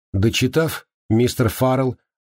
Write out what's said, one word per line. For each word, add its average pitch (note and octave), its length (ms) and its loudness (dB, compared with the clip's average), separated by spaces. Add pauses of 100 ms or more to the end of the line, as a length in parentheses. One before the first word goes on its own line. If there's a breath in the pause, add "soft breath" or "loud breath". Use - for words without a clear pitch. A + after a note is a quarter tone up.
(120)
Дочитав, B2+ 760 0 (200)
мистер A#2 400 2
Фаррелл C3 480 -2 (260)